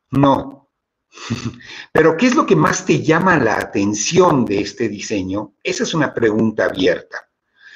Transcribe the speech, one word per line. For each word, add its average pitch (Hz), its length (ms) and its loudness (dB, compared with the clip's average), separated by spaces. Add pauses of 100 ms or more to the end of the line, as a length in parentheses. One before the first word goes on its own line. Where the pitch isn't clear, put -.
(120)
no. 135 420 2 (600)
<laughs> - 760 -10
Pero, 160 260 4
¿qué 247 100 4
es 247 80 2
lo 311 100 2
que 196 100 4
más 170 300 0
te 147 160 2
llama 165 360 2
la 107 200 0
atención 117 880 0
de 101 160 -2
este 110 280 -4
diseño? 101 640 -6 (100)
Esa 202 200 -4
es 185 100 -6
una 147 200 -2
pregunta 110 520 0
abierta. 90 640 -2 (460)